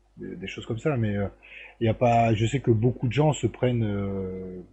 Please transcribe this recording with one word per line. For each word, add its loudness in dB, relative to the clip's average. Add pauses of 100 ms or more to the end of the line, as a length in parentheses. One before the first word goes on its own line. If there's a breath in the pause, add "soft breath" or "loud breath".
(180)
des, -12
des -12
choses -12
comme -6
ça, -2
mais, 0
euh, 0 (520 loud breath)
y 2
a 4
pas, 4
je 2
sais -2
que 2
beaucoup 2
de -2
gens 4
se -2
prennent, 0
euh, -4 (140)